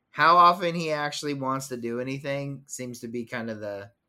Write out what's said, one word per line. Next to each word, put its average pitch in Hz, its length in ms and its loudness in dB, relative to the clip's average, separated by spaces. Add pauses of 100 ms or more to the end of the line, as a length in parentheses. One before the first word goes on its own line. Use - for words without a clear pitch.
(100)
How 160 260 6
often 175 380 6
he 165 160 -4
actually 147 420 -4
wants 135 360 -4
to 127 100 -8
do 117 220 -6
anything 139 680 -8
seems 123 340 -12
to 120 80 -12
be 117 160 -8
kind 113 240 -8
of 107 120 -8
the, 101 300 -10 (180)